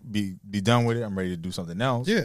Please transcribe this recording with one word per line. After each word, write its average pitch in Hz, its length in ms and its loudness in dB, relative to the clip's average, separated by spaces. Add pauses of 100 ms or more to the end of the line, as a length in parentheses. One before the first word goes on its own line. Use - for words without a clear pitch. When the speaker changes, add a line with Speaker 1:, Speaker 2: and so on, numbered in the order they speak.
(100)
Speaker 1:
be, 101 260 -2 (120)
be 101 120 -2
done 120 240 6
with 117 140 2
it. 120 40 -2
I'm 104 140 -4
ready 92 140 0
to 90 60 -2
do 85 140 -6
something 87 300 -6
else." 127 260 0
Speaker 2:
Yeah, 214 180 2